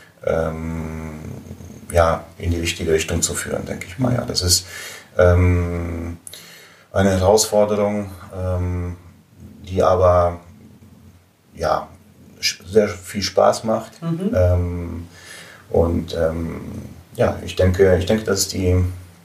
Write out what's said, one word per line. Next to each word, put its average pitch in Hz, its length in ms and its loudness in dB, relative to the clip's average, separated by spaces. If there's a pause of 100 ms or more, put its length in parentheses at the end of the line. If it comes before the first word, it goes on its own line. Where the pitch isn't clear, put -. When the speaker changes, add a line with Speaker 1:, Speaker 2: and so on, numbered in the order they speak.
(260)
Speaker 1:
ähm, 80 960 -4 (680)
ja, 82 340 2 (120)
in 85 140 -2
die 85 100 0
richtige 85 320 -2
Richtung 82 300 0
zu - 100 0
führen, - 320 -6
denke - 220 -10
ich - 120 -12
mal. 127 120 0
Speaker 2:
Mhm. 123 60 0
Speaker 1:
Ja, - 100 -2
das - 160 -4
ist, 87 240 2 (500)
ähm, 87 1040 2 (720)
eine 98 200 4
Herausforderung, 104 1000 4 (260)
ähm, 90 600 -4 (680)
die 90 200 -2
aber, 90 580 4 (1120)
ja, 78 340 -4 (540)
sch-, - 240 -6
sehr 104 220 4
viel - 340 -8
Spaß - 420 2
macht. - 380 -4
Speaker 2:
Mhm. 170 320 -2
Speaker 1:
Ähm, 87 760 0 (600)
und, 85 440 0
ähm, 82 680 -4 (340)
ja, - 280 0
ich - 120 -10
denke, 92 400 6
ich 87 100 0
denke, 110 160 2
das 98 180 -2
ist - 120 -4
die, 92 320 2 (400)